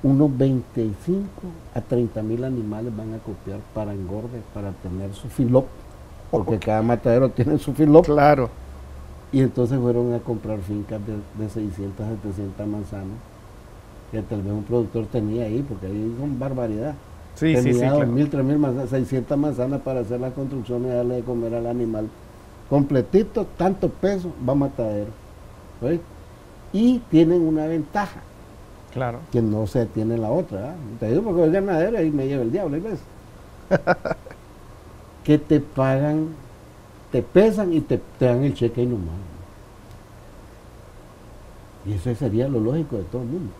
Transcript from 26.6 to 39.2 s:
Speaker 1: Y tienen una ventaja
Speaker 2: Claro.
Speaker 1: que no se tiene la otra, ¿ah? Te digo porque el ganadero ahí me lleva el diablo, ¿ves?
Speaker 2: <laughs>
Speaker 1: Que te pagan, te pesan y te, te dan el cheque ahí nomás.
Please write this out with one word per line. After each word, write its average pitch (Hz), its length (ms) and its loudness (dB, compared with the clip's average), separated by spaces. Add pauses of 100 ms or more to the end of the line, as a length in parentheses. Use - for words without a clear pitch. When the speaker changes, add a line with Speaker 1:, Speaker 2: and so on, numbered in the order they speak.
Speaker 1:
Y 240 260 4 (120)
tienen 165 320 8
una 156 240 2
ventaja 165 540 -4 (720)
Speaker 2:
Claro. 123 260 -4 (140)
Speaker 1:
que 120 100 4
no 107 240 0
se 120 200 2
tiene 110 300 -2
la 110 140 -2
otra, 127 400 -2
¿ah? 180 40 -12 (260)
Te 127 100 -2
digo 160 120 2
porque 180 200 2
el 160 100 6
ganadero 190 460 2
ahí 160 140 2
me 135 160 0
lleva 139 140 0
el 113 100 0
diablo, 160 280 -2
¿ves? 202 200 -6 (680)
Speaker 2:
<laughs> - 480 0 (1080)
Speaker 1:
Que 151 140 6
te 147 200 4
pagan, 147 720 2 (840)
te 123 120 2
pesan 196 500 4
y 156 80 4
te, - 200 0 (180)
te 131 80 4
dan 127 180 4
el 139 100 2
cheque 120 280 0
ahí 123 40 2
nomás. 92 300 -4 (2750)